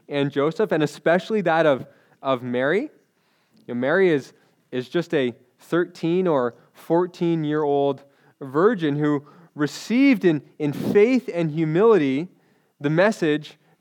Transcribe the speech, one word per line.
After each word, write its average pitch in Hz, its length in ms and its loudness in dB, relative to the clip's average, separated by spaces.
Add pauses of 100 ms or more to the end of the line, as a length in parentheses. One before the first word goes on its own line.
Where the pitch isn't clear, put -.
and 143 240 -2
Joseph, 160 400 -2
and 160 100 0
especially 185 600 0
that 165 240 0
of, 135 200 2 (360)
of 135 200 -2
Mary. 135 480 -2 (800)
You 127 60 -10
know, 120 80 -4
Mary 175 280 2
is, 139 220 -2 (400)
is 127 160 -6
just 175 260 -4
a 127 220 -2 (240)
thirteen 175 640 -2
or 131 300 0 (160)
fourteen-year-old 151 1300 -2 (360)
virgin 156 560 0
who 147 300 -2 (300)
received 214 680 0
in, 156 180 2 (160)
in 147 140 -4
faith 214 640 2
and 170 180 -2
humility 160 800 2 (500)
the 143 100 -4
message 160 680 0 (240)